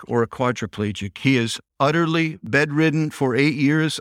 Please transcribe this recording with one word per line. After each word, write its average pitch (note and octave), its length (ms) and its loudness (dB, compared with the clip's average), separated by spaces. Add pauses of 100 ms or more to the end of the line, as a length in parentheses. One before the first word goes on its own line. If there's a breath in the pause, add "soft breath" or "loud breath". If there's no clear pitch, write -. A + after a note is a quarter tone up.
or A#2 160 2
a G#2+ 40 -2
quadriplegic. G#2 880 -4
He C3+ 180 2
is A2+ 240 -2 (220)
utterly D#3+ 600 0
bedridden D3+ 680 2
for C3 260 -2
eight C#3 200 2
years, D3 460 0